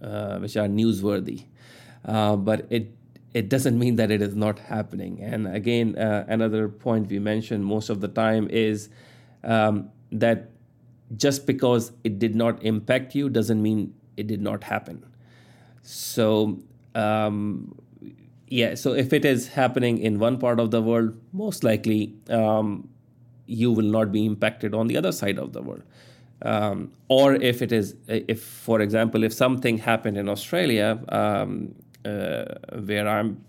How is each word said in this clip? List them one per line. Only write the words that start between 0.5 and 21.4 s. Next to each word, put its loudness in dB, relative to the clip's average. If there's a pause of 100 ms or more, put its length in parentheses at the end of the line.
are 2
newsworthy. 0 (580)
Uh, 2
but 0
it, -2 (420)
it 0
doesn't 2
mean 2
that 2
it 2
is -2
not 0
happening. -8
And -6
again, 0
uh, 0
another 0
point -2
we -2
mention -2
most -2
of -4
the -4
time 2
is, 0 (560)
um, 2 (220)
that 0 (680)
just 0
because 2 (100)
it -4
did 0
not 0
impact 0
you 0
doesn't 2
mean 0 (240)
it -6
did -4
not -4
happen. -6 (800)
So, 0 (360)
um, -2 (680)
yeah, 2
so 0
if 0
it 2
is 2
happening 2
in 0
one 2
part 2
of 2
the 2
world, 0 (140)
most -6